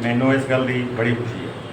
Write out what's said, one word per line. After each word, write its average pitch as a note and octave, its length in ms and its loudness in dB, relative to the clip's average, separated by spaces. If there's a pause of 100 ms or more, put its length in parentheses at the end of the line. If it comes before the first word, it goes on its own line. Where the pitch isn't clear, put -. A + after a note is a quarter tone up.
ਮੈਨੂੰ B2 320 2
ਇਸ C3+ 160 0
ਗੱਲ B2+ 160 2
ਦੀ B2 160 0 (160)
ਬੜੀ A#2 180 2
ਖੁਸ਼ੀ A#2 300 -4
ਹੈ F#2 60 -6 (220)